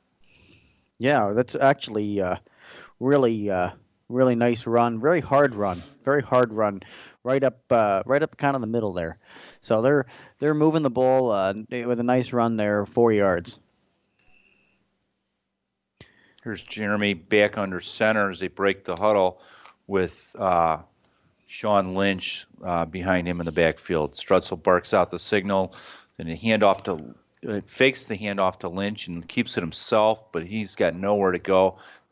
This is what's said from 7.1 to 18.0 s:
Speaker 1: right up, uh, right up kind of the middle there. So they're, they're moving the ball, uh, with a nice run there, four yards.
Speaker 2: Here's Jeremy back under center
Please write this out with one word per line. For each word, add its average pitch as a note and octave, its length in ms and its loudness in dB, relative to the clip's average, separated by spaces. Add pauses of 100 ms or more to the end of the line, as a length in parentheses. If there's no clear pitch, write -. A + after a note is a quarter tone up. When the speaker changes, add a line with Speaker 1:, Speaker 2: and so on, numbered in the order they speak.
Speaker 1:
right C3+ 180 0
up, B2+ 180 -2 (100)
uh, G#2 340 4
right C#3 180 0
up - 140 -6
kind C#3 180 0
of C3 60 -4
the A2 60 -6
middle A2 260 -4
there. E2+ 240 -6 (460)
So A2 180 0
they're, C3+ 260 2 (320)
they're D3+ 160 0
moving D#3 280 2
the C3+ 80 0
ball, B2+ 400 2
uh, G2 240 0 (160)
with A#2+ 280 -4
a A#2+ 60 -4
nice B2 280 0
run A#2 240 0
there, G#2 280 0
four A#2 280 2
yards. F#2+ 460 0 (2750)
Speaker 2:
Here's G#2 220 -10
Jeremy G#2 500 -2
back G#2 420 2
under F#2+ 220 -6
center G#2+ 520 0